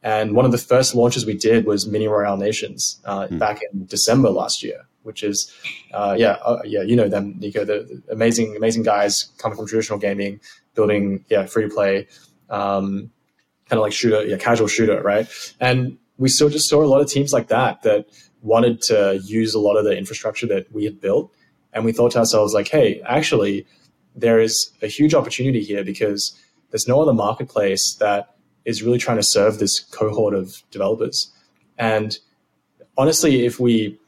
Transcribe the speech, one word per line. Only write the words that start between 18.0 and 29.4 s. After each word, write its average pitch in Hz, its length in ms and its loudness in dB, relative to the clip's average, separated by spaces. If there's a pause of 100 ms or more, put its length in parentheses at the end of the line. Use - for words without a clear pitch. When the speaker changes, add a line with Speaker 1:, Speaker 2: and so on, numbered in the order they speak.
Speaker 1:
wanted 117 400 2
to 98 420 2
use 107 300 -2
a 110 60 0
lot 104 180 4
of 107 80 2
the 101 120 2
infrastructure 107 500 -8
that - 260 -2
we 104 100 -4
had 104 160 -6
built. 101 320 -2 (400)
And 110 140 -4
we 113 80 0
thought 120 180 2
to 120 80 2
ourselves, 107 340 2
like, 104 140 0
"Hey, 123 380 2
actually, 110 600 0 (500)
there 113 260 4
is - 280 0 (120)
a 107 60 -6
huge 151 280 2
opportunity 127 480 0
here 101 200 -6
because 101 540 -4 (340)
there's 110 180 -4
no 135 120 4
other 151 120 4
marketplace 104 880 -2
that 101 340 -2 (300)
is 110 180 -6
really 120 160 2
trying 120 180 -2
to 101 60 0
serve 104 360 2